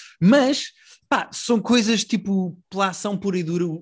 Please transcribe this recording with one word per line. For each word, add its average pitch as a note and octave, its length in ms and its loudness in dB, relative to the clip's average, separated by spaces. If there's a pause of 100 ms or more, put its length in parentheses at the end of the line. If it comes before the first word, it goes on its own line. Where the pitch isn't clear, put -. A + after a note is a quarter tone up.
(200)
Mas, B3+ 480 4 (400)
pá, A#3 240 -2
são A3+ 280 0
coisas, A3+ 420 2
tipo, F#3+ 560 -4 (120)
pela G3 180 -2
ação G3 300 -6
pura F#3+ 200 -4
e F3+ 40 -2
dura, E3+ 220 -2 (180)